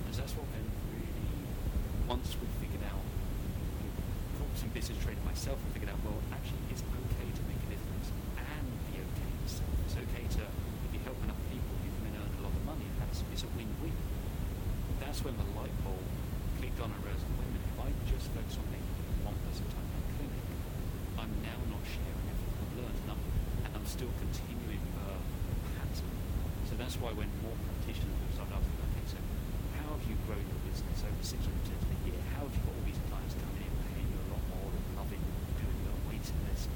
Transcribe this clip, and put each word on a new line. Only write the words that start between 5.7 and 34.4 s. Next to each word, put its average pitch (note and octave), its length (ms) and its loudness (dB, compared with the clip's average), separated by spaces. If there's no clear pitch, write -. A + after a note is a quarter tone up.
figured - 160 0
out, G2 160 0
well, G#2+ 160 0
actually, - 320 -2
it's - 160 -2
okay - 480 0
to - 160 -2
make - 160 0
a - 80 -2
difference - 400 -2
and - 300 -2
be D#3 80 -2
okay - 300 -2
yourself. - 320 0
It's - 80 2
okay - 280 0
to, G#2+ 80 2
if - 480 -2
you - 160 0
help B2+ 160 -2
enough - 240 0
people, - 320 0
you - 160 0
can - 160 0
then - 80 -2
earn - 200 0
a - 40 -2
lot - 80 2
of - 160 2
money. D3+ 160 -2
That's, - 320 2
it's - 160 0
a - 80 -6
win-win. - 400 -2
That's C#3 240 0
when C#3 160 0
the - 160 2
light A#2 240 -2
bulb - 240 0
clicked - 240 0
on G#2 80 0
and - 80 -2
realised, - 240 0
"Wait - 240 2
a - 80 0
minute, - 160 0
if - 80 -2
I - 80 2
just - 320 2
focus - 240 -2
on - 80 -2
making - 280 -2
one - 140 0
person - 240 0
time - 160 0
in - 80 -2
my - 160 0
clinic, - 320 0
I'm A2 240 0
now A#2 160 0
not A2 160 0
sharing - 400 0
everything - 320 0
I've - 240 0
learned, - 160 0
and A2 160 -2
I'm, - 60 0
and - 80 0
I'm - 160 -2
still A#2+ 320 0
continuing - 600 0
the - 160 -2
pattern." - 320 0
So A2+ 80 2
that's B2 240 0
why A2+ 160 0
when G#2 140 2
more A2+ 240 -2
practitioners - 480 0
have - 200 2
started - 160 -2
asking, - 180 4
"Okay, - 160 2
so - 120 -2
how - 180 -2
have - 80 -2
you A2 140 2
grown - 160 0
your - 240 -2
business - 380 0
over - 160 0
six - 240 -2
hundred - 180 2
percent - 240 0
in - 60 2
a - 60 0
year? - 100 0
How - 100 0
have C#3 80 -2
you - 140 4
got - 80 2
all - 100 0
these - 240 0
clients - 300 0
coming - 260 -2
in, - 80 0
paying - 240 0
you - 60 0
a - 160 0
lot - 80 2